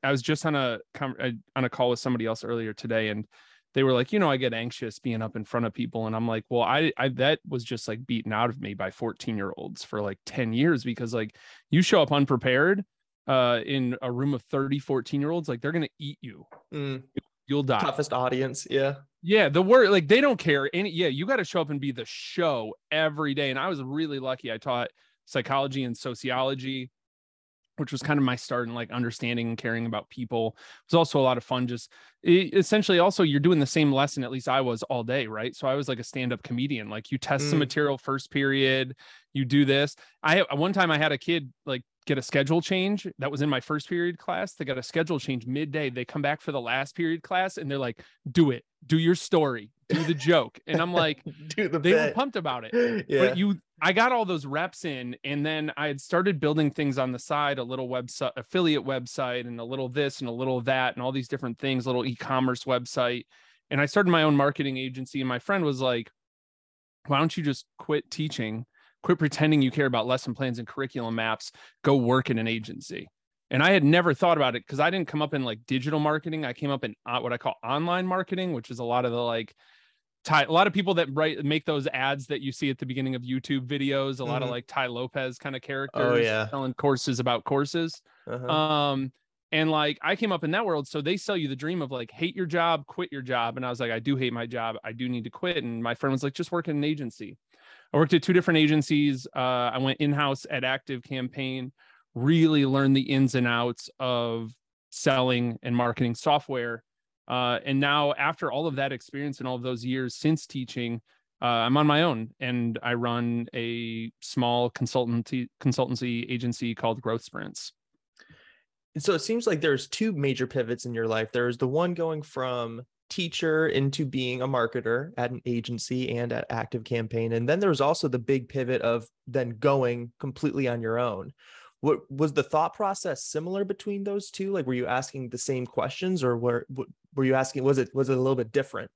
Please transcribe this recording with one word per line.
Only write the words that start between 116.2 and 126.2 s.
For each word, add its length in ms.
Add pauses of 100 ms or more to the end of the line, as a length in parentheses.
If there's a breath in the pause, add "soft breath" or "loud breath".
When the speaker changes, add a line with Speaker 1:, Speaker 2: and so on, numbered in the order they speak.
Speaker 1:
agency 440
called 260
Growth 220
Sprints. 500 (1200 soft breath)
Speaker 2:
And 80
so 120
it 60
seems 260
like 140
there's 280
two 240
major 340
pivots 400
in 80
your 140
life. 240
There's 260
the 100
one 260
going 280
from 600 (280)
teacher 580
into 380
being 340
a 80
marketer 680
at 160
an 140
agency 720
and 160